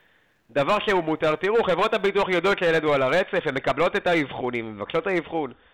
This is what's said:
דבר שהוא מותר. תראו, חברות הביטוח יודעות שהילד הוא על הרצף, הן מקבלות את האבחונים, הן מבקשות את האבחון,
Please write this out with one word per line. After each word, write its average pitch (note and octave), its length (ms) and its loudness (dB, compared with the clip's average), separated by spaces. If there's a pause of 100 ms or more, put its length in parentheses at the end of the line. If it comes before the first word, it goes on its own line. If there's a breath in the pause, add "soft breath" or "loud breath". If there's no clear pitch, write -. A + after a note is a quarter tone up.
(500 soft breath)
דבר C#3+ 360 2
שהוא F#3 180 2
מותר. D#3 320 0
תראו, G3+ 280 0
חברות F#3 300 0
הביטוח G3 340 0
יודעות F#3 300 2
שהילד E3 260 2
הוא D3+ 100 2
על C#3 80 2
הרצף, E3 440 0
הן C#3 80 -2
מקבלות D3+ 420 0
את F#3+ 100 -2
האבחונים, B2+ 600 -2
הן A2 60 -12
מבקשות G#2+ 300 -4
את - 40 -4
האבחון, E3 460 -4 (220 soft breath)